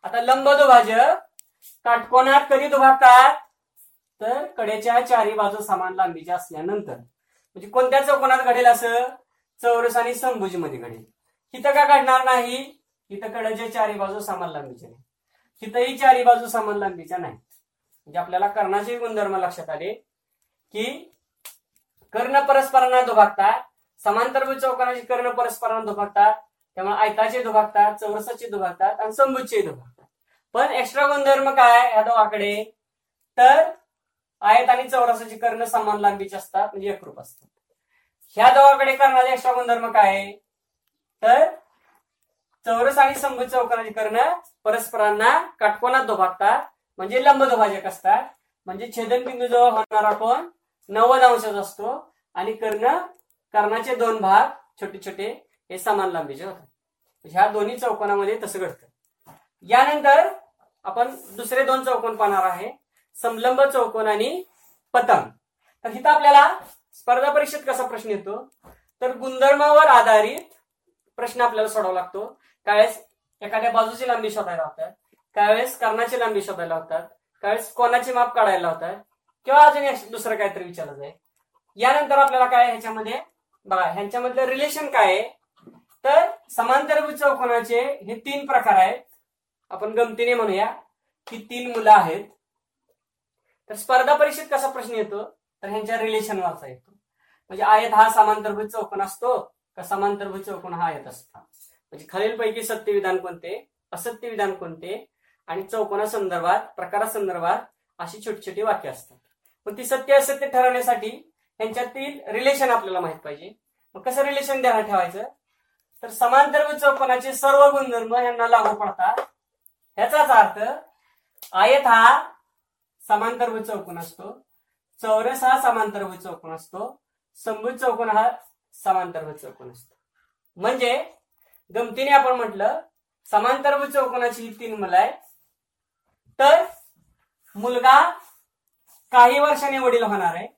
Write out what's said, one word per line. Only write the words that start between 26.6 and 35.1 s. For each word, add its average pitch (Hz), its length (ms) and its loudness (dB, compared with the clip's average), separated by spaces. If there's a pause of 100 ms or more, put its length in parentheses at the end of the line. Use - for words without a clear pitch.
त्यामुळे 202 200 -4
आयताचे 220 460 -2
दुभागतात, 214 520 2
चौरसाचे 214 540 -10
दुभागतात 190 500 -4
आणि 220 140 -6
समभुजचे 254 480 0
दुभागतात. 151 340 -10 (600)
पण 269 160 2
एक्स्ट्रा 262 360 -2
गुणधर्म 277 480 2
काय 240 240 8 (120)
ह्या 214 120 2
दोघाकडे? 214 600 0 (760)
तर 277 260 8 (800)
आयत 233 280 4
आणि 254 200 2
चौरसाची 233 480 -2